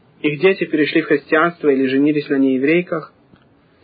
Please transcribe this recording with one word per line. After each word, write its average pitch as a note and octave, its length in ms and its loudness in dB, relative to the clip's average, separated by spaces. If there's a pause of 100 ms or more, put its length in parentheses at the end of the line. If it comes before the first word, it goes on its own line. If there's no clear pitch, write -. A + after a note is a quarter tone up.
(220)
их D3 180 -2
дети F#3+ 260 2
перешли D#3 360 0
в D#3 60 -4
христианство D#3+ 600 0
или C3+ 180 2
женились C#3+ 420 0
на C#3+ 60 -2
нееврейках. C#3+ 800 0 (720)